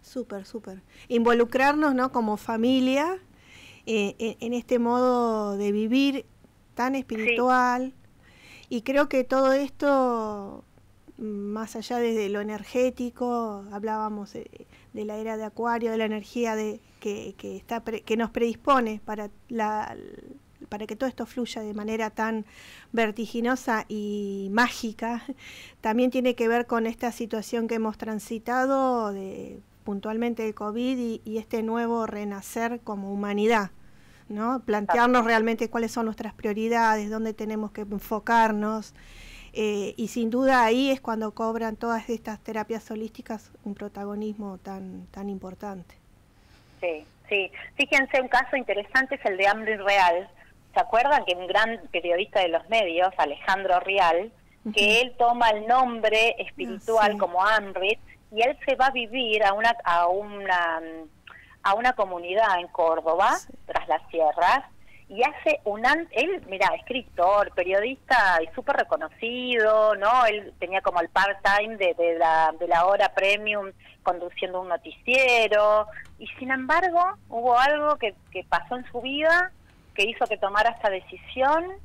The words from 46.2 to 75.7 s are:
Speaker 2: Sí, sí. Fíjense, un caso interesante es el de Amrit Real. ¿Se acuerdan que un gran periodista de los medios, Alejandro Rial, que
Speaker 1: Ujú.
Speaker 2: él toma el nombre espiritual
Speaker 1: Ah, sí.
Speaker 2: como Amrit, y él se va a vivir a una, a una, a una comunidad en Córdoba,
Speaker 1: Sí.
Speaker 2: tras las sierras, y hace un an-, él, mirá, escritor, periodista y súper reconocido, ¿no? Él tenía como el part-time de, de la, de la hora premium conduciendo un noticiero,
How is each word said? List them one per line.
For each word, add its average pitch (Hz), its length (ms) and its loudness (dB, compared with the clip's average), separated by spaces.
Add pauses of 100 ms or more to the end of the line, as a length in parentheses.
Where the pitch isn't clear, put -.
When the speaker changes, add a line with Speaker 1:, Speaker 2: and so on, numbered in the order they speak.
Speaker 2:
Sí, 156 240 -4 (240)
sí. 196 200 -2 (260)
Fíjense, 277 460 2
un 247 60 -4
caso 254 300 2
interesante 247 580 -2
es - 100 -10
el 196 120 0
de 190 100 4
Amrit 214 320 0
Real. 190 500 4 (440)
¿Se 202 80 2
acuerdan 247 440 4
que 185 80 0
un 180 140 -6
gran 220 320 0 (120)
periodista 185 500 0
de 175 80 2
los 165 200 0
medios, 185 480 2
Alejandro 185 600 2
Rial, 190 520 2 (440)
que 208 80 4
Speaker 1:
Ujú. 220 180 6
Speaker 2:
él 254 160 -2
toma 240 340 4
el 214 140 0
nombre 233 720 2
espiritual 220 760 0
Speaker 1:
Ah, - 20 -2
sí. 208 40 -4
Speaker 2:
como 180 260 0
Amrit, 202 560 2 (300)
y 214 120 -2
él 269 240 2
se 269 100 2
va 254 120 4
a 269 40 2
vivir 226 540 -2
a 196 80 4
una, 226 200 2 (120)
a 175 220 4
una, 185 760 0 (840)
a 196 100 4
una 240 200 2
comunidad 185 680 2
en 175 80 -6
Córdoba, 165 680 2
Speaker 1:
Sí. - 160 -12 (120)
Speaker 2:
tras - 220 -4
las 160 140 0 (100)
sierras, 170 480 4 (500)
y 196 140 0
hace 285 400 0
un 214 220 -2
an-, 320 260 2
él, 320 360 -2
mirá, 190 200 0 (100)
escritor, 202 800 0
periodista 196 880 2
y - 100 -8
súper 269 220 -2
reconocido, 220 1200 2
¿no? 226 300 4
Él 208 340 -2
tenía 185 220 -2
como 185 180 0
el 170 100 0
part-time 202 680 2
de, 180 160 2
de 170 260 2
la, 160 400 4
de 175 80 -2
la 170 180 4
hora 196 280 4
premium 202 580 0 (320)
conduciendo 180 580 -4
un 185 60 -10
noticiero, 214 1200 2 (320)